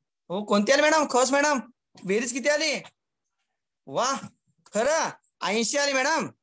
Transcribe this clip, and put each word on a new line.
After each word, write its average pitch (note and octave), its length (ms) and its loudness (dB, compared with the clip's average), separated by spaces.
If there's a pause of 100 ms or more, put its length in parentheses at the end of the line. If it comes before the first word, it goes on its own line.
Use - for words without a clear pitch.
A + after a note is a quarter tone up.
(280)
हो, G3 160 -6
कोणती G#3 280 2
आली C#4+ 100 4
मॅडम? D4+ 280 4
खस B3 200 2
मॅडम, C#4+ 300 2 (440)
बेरीज A#3 280 -2
किती C4 160 -4
आली? D4 340 0 (1040)
वा, G3+ 260 -2 (640)
खरं B3+ 340 0 (340)
ऐंशी A3 360 -2
आली C#4+ 140 0
मॅडम. C4+ 360 0 (140)